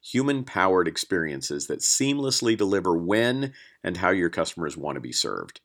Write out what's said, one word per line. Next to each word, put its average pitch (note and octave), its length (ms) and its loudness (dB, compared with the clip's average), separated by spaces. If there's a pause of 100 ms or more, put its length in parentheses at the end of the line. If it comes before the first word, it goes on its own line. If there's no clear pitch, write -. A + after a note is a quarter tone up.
human-powered A#2 840 2
experiences D2+ 800 -4
that - 100 -4
seamlessly C3+ 760 2
deliver F#2+ 400 2
when A#2 600 0 (280)
and F2+ 140 -4
how F2+ 140 2
your F2+ 180 2
customers D#2+ 480 -4
want D2 200 -6
to C2+ 40 -8
be B1+ 120 -12
served. G1+ 520 -6